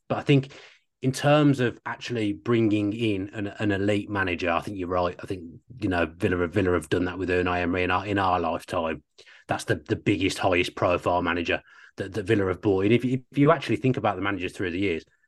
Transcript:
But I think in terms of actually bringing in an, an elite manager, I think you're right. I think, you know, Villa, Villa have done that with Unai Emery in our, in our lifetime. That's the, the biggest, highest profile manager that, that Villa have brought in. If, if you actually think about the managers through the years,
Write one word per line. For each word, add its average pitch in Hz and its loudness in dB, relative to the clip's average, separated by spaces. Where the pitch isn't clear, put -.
But 104 -2
I - -6
think 139 2
in 131 0
terms 143 4
of 117 0
actually 113 -4
bringing 107 2
in 104 -2
an, 104 -6
an 110 0
elite 101 0
manager, 90 -2
I 82 0
think 101 -10
you're 87 -6
right. 90 0
I - -12
think, 92 -8
you 104 -2
know, 87 0
Villa, 90 -2
Villa 90 0
have 85 -2
done 90 0
that 87 -6
with 92 -4
Unai 90 0
Emery 90 0
in 90 0
our, 95 0
in 104 -2
our 92 2
lifetime. 82 -4
That's - -4
the, 104 0
the 101 -4
biggest, 95 0
highest 90 2
profile 90 2
manager 85 -2
that, 95 -8
that 101 -4
Villa 101 2
have 87 -2
brought 98 2
in. 104 4
If, 123 4
if 131 -2
you 143 4
actually 135 2
think 127 0
about 101 -2
the 92 -6
managers 95 -4
through 92 -6
the 87 -4
years, 90 -2